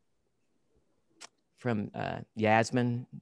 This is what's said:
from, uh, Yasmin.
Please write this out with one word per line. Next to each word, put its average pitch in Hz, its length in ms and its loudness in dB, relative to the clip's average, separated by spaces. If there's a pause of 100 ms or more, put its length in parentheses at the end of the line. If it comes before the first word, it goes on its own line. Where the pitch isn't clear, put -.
(1600)
from, 107 380 -2
uh, 98 240 -6 (160)
Yasmin. 120 720 2 (140)